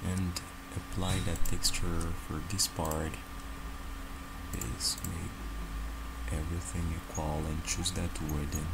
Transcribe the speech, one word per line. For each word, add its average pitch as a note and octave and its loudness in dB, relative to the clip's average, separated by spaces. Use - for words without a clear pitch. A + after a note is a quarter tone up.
and F2+ 0
apply - 2
that - 8
texture E2+ 4
for D#2 -2
this F#2+ 4
part. D#2+ 2
Is - 0
make - -4
everything E2 0
equal D#2 0
and D#2 0
choose - 0
that F2 0
wooden D2+ 0